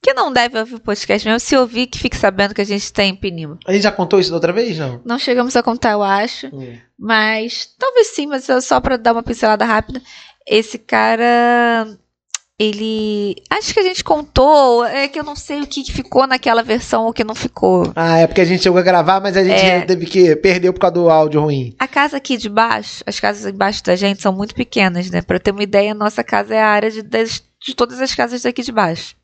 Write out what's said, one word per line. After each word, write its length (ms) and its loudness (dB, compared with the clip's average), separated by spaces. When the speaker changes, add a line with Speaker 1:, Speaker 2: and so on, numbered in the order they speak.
Speaker 1:
que 100 4
não 160 0
deve 300 0
ouvir 160 -6
o 60 -14
podcast 440 -2
mesmo. 140 2
Se 160 0
ouvir, 320 2
que 100 -14
fique 200 -6
sabendo 360 0
que 60 -8
a 60 0
gente 260 -6
tem 200 0
em 40 -8
Pinima. 500 -8
Speaker 2:
A 60 -2
gente 120 2
já 100 4
contou 260 2
isso 100 0
da 60 -4
outra 160 0
vez, 260 -2
não? 280 -6
Speaker 1:
Não 120 -4
chegamos 380 -2
a 80 2
contar, 300 0
eu 100 0
acho. 440 -2
Speaker 2:
Hum. 300 -16
Speaker 1:
Mas, 840 -2
talvez 280 2
sim, 200 -6
mas 220 -6
é 100 4
só 220 0
pra 160 -2
dar 160 2
uma 100 -2
pincelada 400 0
rápida. 380 -2
Esse 320 0
cara 1080 2
ele, 760 -2
acho 240 -4
que 60 2
a 40 4
gente 200 -2
contou, 800 4
é 240 -2
que 100 -8
eu 60 -6
não 100 -10
sei 280 -8
o 60 -4
que 140 -8
que 120 -10
ficou 340 0
naquela 340 0
versão 420 -2
ou 80 -2
o 20 -10
que 100 -4
não 100 -6
ficou. 640 0
Speaker 2:
Ah, 220 2
é 100 6
porque 140 2
a 40 6
gente 160 0
chegou 160 4
a 60 4
gravar, 380 4
mas 160 -2
a 80 4
gente 180 4
Speaker 1:
É. 220 4
Speaker 2:
teve 200 0
que, 300 6
perdeu 380 2
por 80 -4
causa 140 2
do 140 4
áudio 300 4
ruim. 400 -2
Speaker 1:
A 80 -2
casa 300 -2
aqui 180 -4
de 140 -6
baixo, 580 -2
as 100 -8
casas 320 -4
embaixo 320 -2
da 140 2
gente 260 -2
são 120 0
muito 200 -6
pequenas, 560 -2
né? 120 -2
Pra 160 -2
eu 20 0
ter 120 0
uma 120 -4
ideia, 300 2
a 20 -6
nossa 260 -4
casa 320 -2
é 80 2
a 60 4
área 240 2
de, 100 -10
das, 400 -4
de 80 -10
todas 280 -2
as 120 -4
casas 280 -4
daqui 200 -4
de 120 -8
baixo. 500 -2